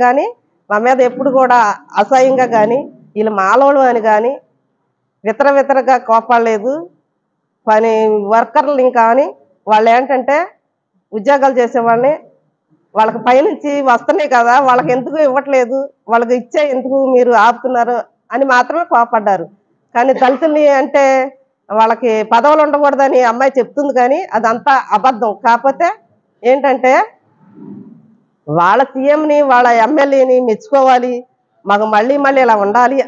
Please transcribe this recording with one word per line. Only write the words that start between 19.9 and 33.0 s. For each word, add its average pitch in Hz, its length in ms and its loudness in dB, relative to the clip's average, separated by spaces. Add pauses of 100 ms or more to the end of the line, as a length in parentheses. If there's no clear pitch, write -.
కానీ 254 180 0 (100)
దళితుల్ని 294 440 0 (140)
అంటే 277 240 0 (640)
వాళ్ళకి 226 420 0 (200)
పదవులు 294 320 4
ఉండకూడదని 285 560 0 (100)
అమ్మాయి 262 280 0
చెప్తుంది, 277 400 -4
కానీ 254 200 2 (200)
అదంతా 233 360 -2 (220)
అబద్ధం. 214 360 -2 (140)
కాకపోతే 269 420 0 (560)
ఏంటంటే 254 480 0 (1600)
వాళ్ళ 175 360 2
సీఎంని, 294 540 -2 (140)
వాళ్ళ 247 160 4 (180)
ఎమ్మెల్యేని 269 520 2 (100)
మెచ్చుకోవాలి, 247 680 0 (520)
మాకు 202 200 0 (100)
మళ్ళీ 240 200 0 (100)
మళ్ళీ 277 200 0
ఇలా 220 100 2 (100)
ఉండాలి 247 420 0